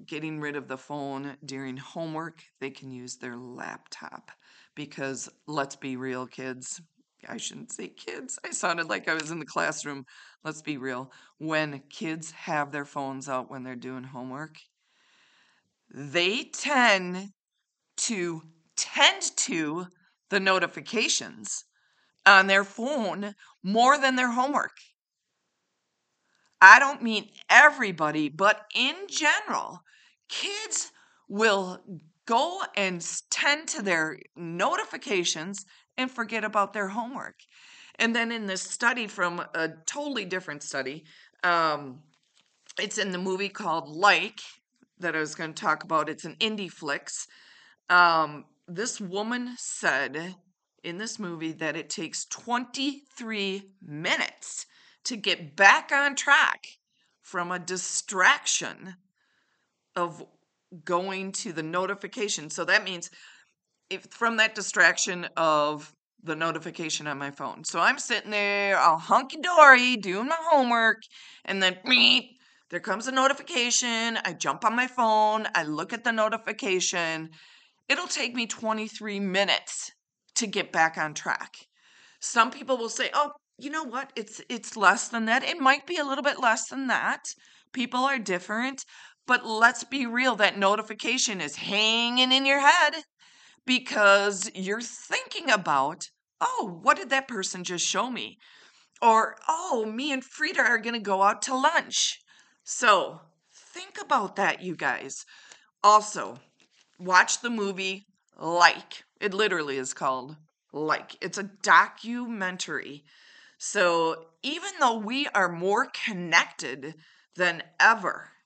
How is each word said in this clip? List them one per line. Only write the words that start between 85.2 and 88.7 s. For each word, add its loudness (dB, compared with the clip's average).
that." 2
It -4
might 4
be -4
a -2
little -4
bit 0
less 2
than -8
that. -2
People -2
are 0
different. -4